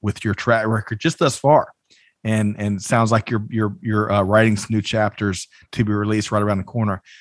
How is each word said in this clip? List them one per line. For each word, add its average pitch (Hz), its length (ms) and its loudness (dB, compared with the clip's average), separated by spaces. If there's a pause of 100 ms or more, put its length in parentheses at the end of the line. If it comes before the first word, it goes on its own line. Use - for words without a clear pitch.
with 104 240 -4
your 104 80 -2
track 113 320 0
record 110 340 -2
just 165 200 -2
thus 147 180 0
far. 143 300 4 (560)
And, 107 340 0
and 104 200 -4
it 92 40 -10
sounds 113 300 2
like 110 180 2
you're, 110 220 -2
you're, 107 300 -2
you're, 107 300 0
uh, 101 120 2
writing 107 340 4
some - 140 -8
new 107 100 0
chapters 104 680 -2 (260)
to 113 120 0
be 104 80 0
released 104 380 -2
right 104 100 2
around 104 160 0
the 92 60 -4
corner. 101 400 -4 (180)